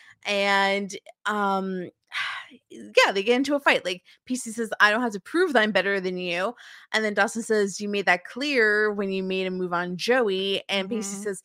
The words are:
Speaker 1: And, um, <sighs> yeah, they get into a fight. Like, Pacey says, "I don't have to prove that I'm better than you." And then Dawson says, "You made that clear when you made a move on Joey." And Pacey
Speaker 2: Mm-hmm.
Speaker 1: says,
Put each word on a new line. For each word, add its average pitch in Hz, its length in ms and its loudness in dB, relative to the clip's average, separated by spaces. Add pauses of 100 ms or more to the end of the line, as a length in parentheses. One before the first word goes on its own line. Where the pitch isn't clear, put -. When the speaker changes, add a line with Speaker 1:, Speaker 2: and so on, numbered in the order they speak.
(260)
Speaker 1:
And, 196 680 2 (360)
um, 190 600 0 (220)
<sighs> - 600 -8
yeah, 233 400 -4
they 196 120 -2
get 240 120 2
into 277 200 -2
a 277 40 -2
fight. 277 260 2
Like, 180 160 -6 (240)
Pacey 247 260 -6
says, 220 280 -6
"I 208 120 6
don't 220 120 2
have 226 100 -2
to 202 60 -6
prove 339 340 0
that 233 80 6
I'm 214 100 2
better 190 280 2
than 185 180 -4
you." 180 380 -4 (360)
And 220 140 2
then 208 80 0
Dawson 208 300 0
says, 202 360 0
"You 208 100 -6
made 202 180 -2
that 180 180 4
clear 214 640 2
when 202 200 -2
you 190 100 -2
made 190 240 -2
a 185 60 -2
move 185 220 -4
on 180 240 -2
Joey." 196 720 0
And 190 200 -2
Pacey 208 260 -4
Speaker 2:
Mm-hmm. 196 80 -8
Speaker 1:
says, 202 220 -6